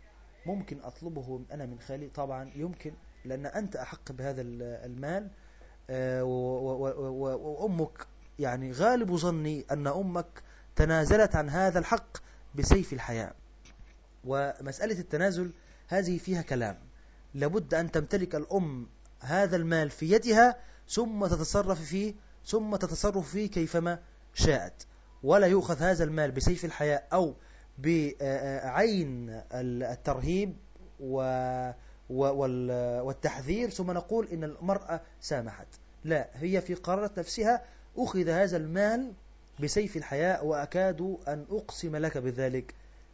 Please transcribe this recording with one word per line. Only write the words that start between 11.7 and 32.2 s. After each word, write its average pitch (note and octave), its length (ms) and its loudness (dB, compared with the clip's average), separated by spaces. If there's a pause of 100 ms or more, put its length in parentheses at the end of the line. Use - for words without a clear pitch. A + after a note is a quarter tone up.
الحق - 380 -2 (380)
بسيف D#3+ 380 6
الحياة. A#2 400 -6 (920)
ومسألة C#3 760 -4
التنازل F3 520 0 (360)
هذه F3+ 300 0
فيها F3 240 -2
كلام، A#2 360 -2 (560)
لابد D3 400 0
أن E3 180 2
تمتلك F3 440 0
الأم D3+ 520 -2 (320)
هذا F3+ 360 2
المال E3 340 2
في D#3+ 220 -2
يدها A3+ 460 8 (300)
ثم A3 400 0
تتصرف E3+ 540 2
فيه، G3 320 -2 (320)
ثم G#3+ 300 0
تتصرف F#3 540 0
فيه G3+ 200 -2
كيفما E3+ 500 0 (340)
شاءت، G2 540 4 (360)
ولا F3+ 240 8
يؤخذ F3 340 4
هذا E3+ 220 4
المال D3+ 280 0
بسيف D#3+ 340 2
الحياة D3+ 380 0 (100)
أو E3+ 200 4 (440)
بعين C#3 1500 0
ال-، B2 540 -4
الترهيب C#3 720 -2 (440)
و-، B2+ 720 -2 (380)
و-، C3 140 0